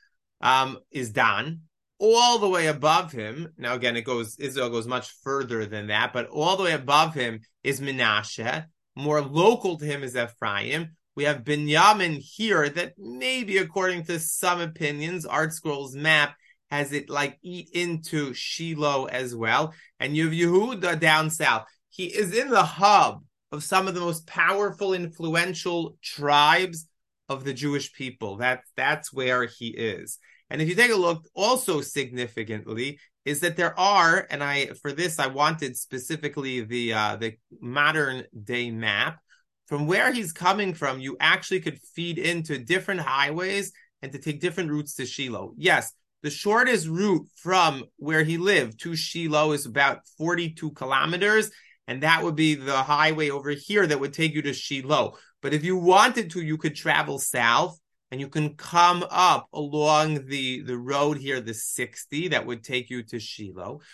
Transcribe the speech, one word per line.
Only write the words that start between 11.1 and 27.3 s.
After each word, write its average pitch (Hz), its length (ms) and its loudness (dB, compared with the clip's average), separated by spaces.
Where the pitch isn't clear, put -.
We 143 80 -4
have 139 220 0
Binyamin 156 720 4
here 180 500 0
that 151 300 -6
maybe, 240 640 -2
according 180 460 -2
to 170 140 -4
some 175 400 0
opinions, 160 680 -6
Art 160 280 -2
Scroll's 139 420 -8
map 147 400 2
has 143 220 -2
it, 143 180 -4
like, 143 320 -4
eat 175 320 -12
into 160 600 -4
Shiloh 147 720 -2
as 123 280 -6
well. 120 400 0
And 143 160 -2
you 160 80 2
have 160 80 0
Yehuda 175 680 2
down 156 300 4
south. 135 340 0
He 185 180 -8
is 196 300 -2
in 277 120 0
the 208 140 6
hub 160 600 4
of 151 100 -8
some 190 240 2
of 175 80 -4
the 180 60 -4
most 170 260 -4
powerful, 196 680 0
influential 165 1120 -2
tribes 151 840 4
of 131 160 -8